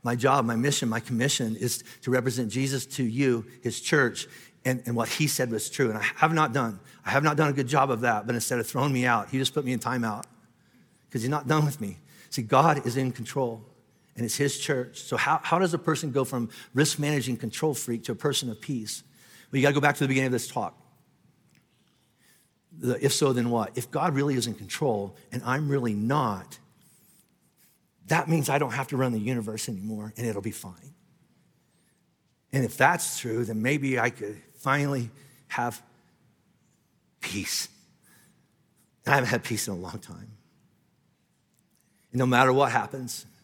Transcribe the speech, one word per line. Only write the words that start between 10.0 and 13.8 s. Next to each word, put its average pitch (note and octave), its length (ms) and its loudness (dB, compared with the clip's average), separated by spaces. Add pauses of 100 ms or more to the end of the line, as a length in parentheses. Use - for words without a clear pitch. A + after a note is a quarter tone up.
'cause A2+ 140 -4
he's B2+ 60 -2
not C#3+ 180 -2
done D3+ 180 4
with C#3 160 -4
me. G2 160 -8 (320)
See, A#2+ 140 -4
God C#3+ 420 4
is A#2+ 100 -2
in C3 160 0
control, A#2 540 -4 (500)